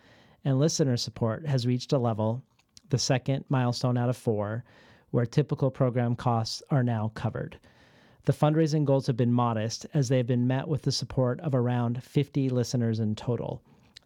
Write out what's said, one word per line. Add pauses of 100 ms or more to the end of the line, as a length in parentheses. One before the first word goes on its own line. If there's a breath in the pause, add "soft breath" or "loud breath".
(440 soft breath)
And
listener
support
has
reached
a
level, (460)
the
second
milestone
out
of
four, (460 loud breath)
where
typical
program
costs
are
now
covered. (680 soft breath)
The
fundraising
goals
have
been
modest,
as
they
have
been
met
with
the
support
of
around
fifty
listeners
in
total. (420 loud breath)